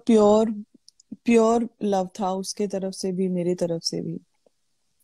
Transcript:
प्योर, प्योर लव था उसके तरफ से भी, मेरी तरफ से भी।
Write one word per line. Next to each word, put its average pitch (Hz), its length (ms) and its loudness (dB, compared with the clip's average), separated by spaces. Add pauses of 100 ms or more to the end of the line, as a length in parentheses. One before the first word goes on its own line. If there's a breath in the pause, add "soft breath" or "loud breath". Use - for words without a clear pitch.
प्योर, 214 440 6 (640)
प्योर 233 540 2 (140)
लव 190 260 0 (120)
था 190 120 -2
उसके 196 340 -6
तरफ 190 260 -6
से 190 200 -6
भी, 185 160 -2
मेरी 180 260 -2
तरफ 170 280 -4
से 170 180 -6
भी। 170 180 -8 (840)